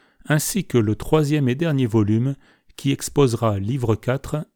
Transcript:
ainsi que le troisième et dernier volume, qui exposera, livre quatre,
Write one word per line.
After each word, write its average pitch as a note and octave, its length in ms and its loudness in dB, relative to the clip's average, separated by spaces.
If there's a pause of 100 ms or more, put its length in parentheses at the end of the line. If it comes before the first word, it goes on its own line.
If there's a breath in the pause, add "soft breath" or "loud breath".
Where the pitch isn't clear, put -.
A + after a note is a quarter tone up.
(260 soft breath)
ainsi D#3 400 0
que - 140 2
le G#2+ 160 2
troisième D3+ 520 0
et A#2+ 60 2
dernier C#3 320 0
volume, A2+ 500 2 (400 soft breath)
qui - 160 -2
exposera, A#2 680 0
livre A2+ 360 -2
quatre, C#3+ 600 -6